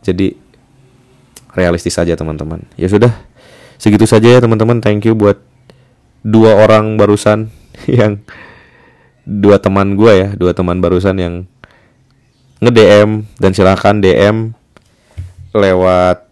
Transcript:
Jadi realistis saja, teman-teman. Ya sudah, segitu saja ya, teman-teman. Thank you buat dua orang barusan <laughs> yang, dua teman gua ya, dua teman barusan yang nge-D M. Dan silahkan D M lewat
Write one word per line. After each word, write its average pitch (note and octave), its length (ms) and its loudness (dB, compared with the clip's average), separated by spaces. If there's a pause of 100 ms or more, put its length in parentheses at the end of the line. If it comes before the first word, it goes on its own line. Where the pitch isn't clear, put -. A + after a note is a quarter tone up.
Jadi F#2+ 320 -4 (1200)
realistis F2 400 -4
saja, E2+ 240 -4
teman-teman. D#2+ 480 -10 (160)
Ya F#2 80 -2
sudah, G#2+ 240 2 (640)
segitu G#2+ 320 2
saja A2 160 2
ya, B2 160 6
teman-teman. A2+ 400 0
Thank G#2 240 -2
you A2+ 80 0
buat G#2 240 0 (880)
dua A2 320 4
orang G#2+ 400 2
barusan G#2+ 560 0 (160)
<laughs> - 160 -18
yang, G#2+ 320 0 (1040)
dua G2+ 400 0
teman G2 320 -2
gua G#2 240 2
ya, F#2+ 160 -2
dua G2+ 240 -2
teman F2+ 240 -4
barusan F#2 400 -2
yang F2 240 -10 (1120)
nge-D G#2+ 480 4
M. G#2+ 320 -6
Dan F#2+ 160 -2
silahkan G2 480 0
D F#2+ 160 2
M A2 400 -2 (960)
lewat F#2 800 0